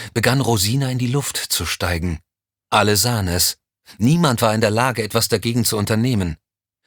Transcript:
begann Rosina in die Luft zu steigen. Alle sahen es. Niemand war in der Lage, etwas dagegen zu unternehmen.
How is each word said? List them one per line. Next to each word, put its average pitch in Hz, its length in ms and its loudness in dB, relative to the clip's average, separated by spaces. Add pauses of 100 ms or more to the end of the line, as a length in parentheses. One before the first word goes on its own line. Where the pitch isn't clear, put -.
(140)
begann 120 260 2
Rosina 117 480 0
in 127 100 -4
die 123 100 -2
Luft 139 280 -4
zu - 300 -4
steigen. 87 540 -4 (500)
Alle 104 260 4
sahen 110 300 0
es. 87 320 -2 (400)
Niemand 139 440 2
war 110 120 4
in 110 60 0
der 110 100 2
Lage, 113 320 0
etwas 110 240 -2
dagegen 117 380 0
zu 110 120 -2
unternehmen. 104 600 0 (500)